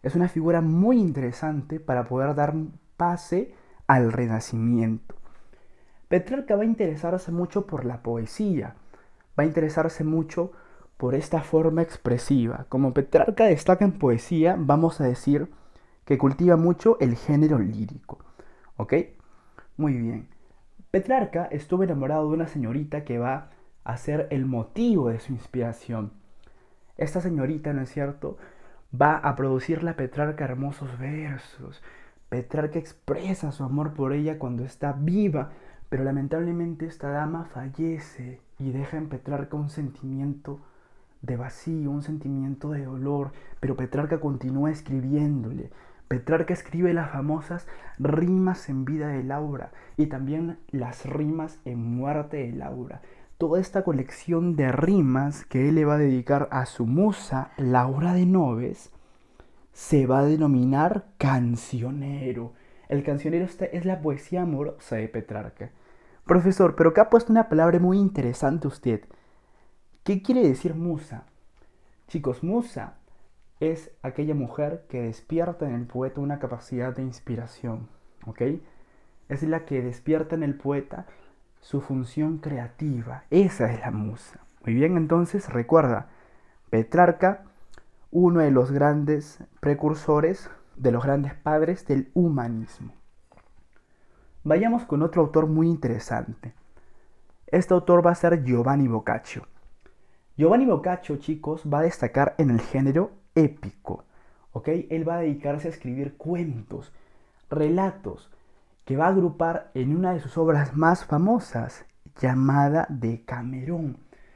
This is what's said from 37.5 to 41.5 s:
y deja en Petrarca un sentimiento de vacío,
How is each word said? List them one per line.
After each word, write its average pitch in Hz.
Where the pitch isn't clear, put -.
y 135
deja 139
en 156
Petrarca 143
un 147
sentimiento 139
de 123
vacío, 143